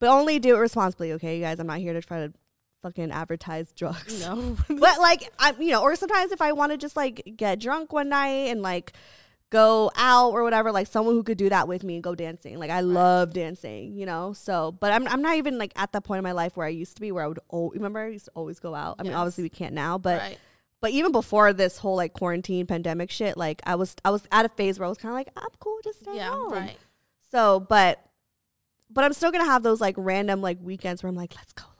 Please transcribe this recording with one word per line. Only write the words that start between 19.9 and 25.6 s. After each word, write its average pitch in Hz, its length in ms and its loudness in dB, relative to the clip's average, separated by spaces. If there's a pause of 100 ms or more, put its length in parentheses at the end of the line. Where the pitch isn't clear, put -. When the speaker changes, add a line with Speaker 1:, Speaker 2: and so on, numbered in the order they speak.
Speaker 1:
but 180 220 -2
Speaker 2:
Right. - 180 -12 (420)
Speaker 1:
but 220 120 -2
even 311 200 2
before 208 400 4
this 185 260 0
whole, 190 180 -2
like, 170 180 -2
quarantine 180 520 -4
pandemic 170 440 -4
shit, 208 260 -4
like, 156 300 -6
I 180 80 -2
was, 180 200 -2 (120)
I 196 40 2
was 208 120 0 (100)
at 220 140 4
a - 20 -2
phase 196 300 -4
where 190 80 -6
I - 20 -4
was 214 100 -6
kinda 226 160 -10
like, 269 220 -8
"I'm - 80 -12 (160)